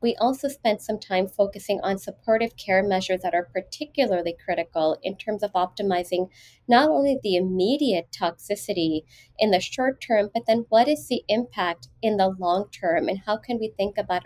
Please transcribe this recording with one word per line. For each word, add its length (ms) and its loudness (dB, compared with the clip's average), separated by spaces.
we 160 0
also 320 0
spent 320 -2
some 180 -6
time 300 -2
focusing 520 -2
on 160 -2
supportive 600 -2
care 260 2
measures 380 0
that 120 -4
are 200 -2
particularly 880 -2
critical 580 -2
in 140 -6
terms 280 -6
of 100 -4
optimizing 760 -2
not 220 6
only 340 2
the 140 2
immediate 720 0
toxicity 920 -4
in 120 4
the 100 4
short 440 -4
term, 280 2
but 120 -4
then 220 0
what 220 6
is 180 0
the 220 -4
impact 580 -2
in 160 0
the 200 2
long 320 0
term, 380 -2
and 180 -2
how 120 -2
can 200 -6
we 200 -6
think 200 -4
about 280 -2